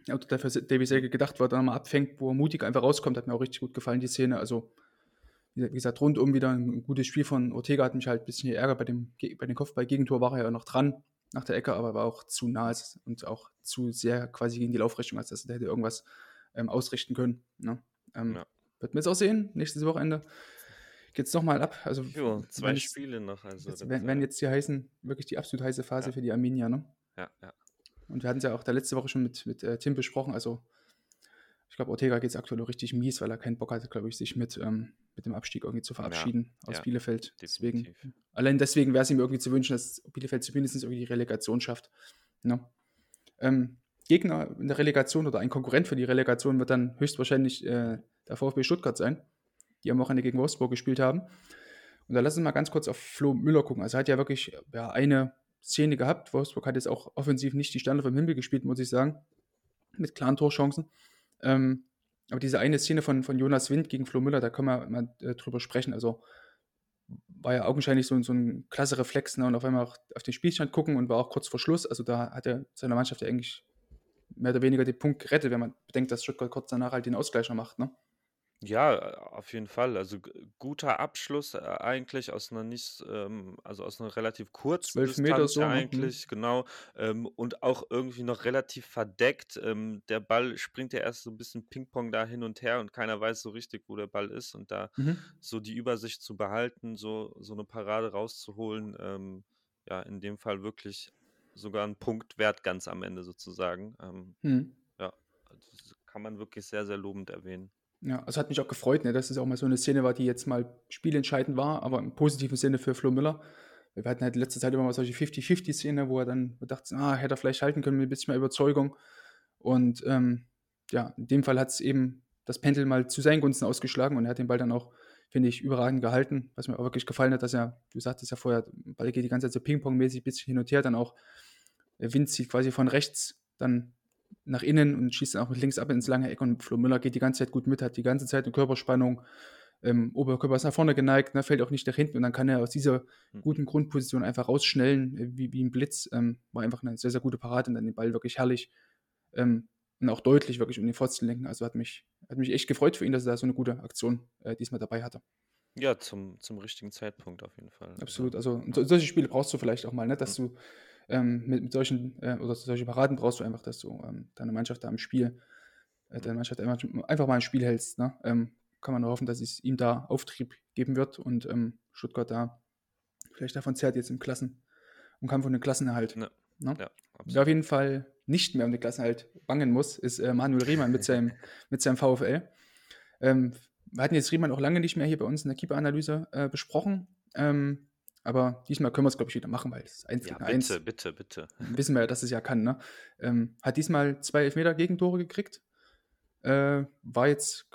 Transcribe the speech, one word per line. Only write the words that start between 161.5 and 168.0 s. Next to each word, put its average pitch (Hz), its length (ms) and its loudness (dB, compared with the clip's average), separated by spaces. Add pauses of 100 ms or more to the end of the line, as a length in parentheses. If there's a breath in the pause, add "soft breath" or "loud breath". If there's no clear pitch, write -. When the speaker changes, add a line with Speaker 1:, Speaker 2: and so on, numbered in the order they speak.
Speaker 1:
mit 127 100 -8
solchen, 127 480 -2
äh, 127 180 -2
oder 117 160 -4
solche 120 300 -4
Paraden 127 320 2
brauchst 120 220 0
du - 40 -6
einfach, 113 180 -6
dass - 180 -10
du, - 280 -12
ähm, 113 280 -12
deine 117 180 -6
Mannschaft 117 300 -4
da 120 60 -8
im 113 80 -4
Spiel, 123 420 0 (680 soft breath)
äh, 117 120 -10
Speaker 2:
Hm. - 0 -
Speaker 1:
deine 117 140 -6
Mannschaft 120 260 -6
einfach, 120 260 -2 (220)
einfach 151 180 4
mal 131 80 4
ein 123 60 4
Spiel 123 240 0
hältst, 117 340 0
ne? 127 240 -2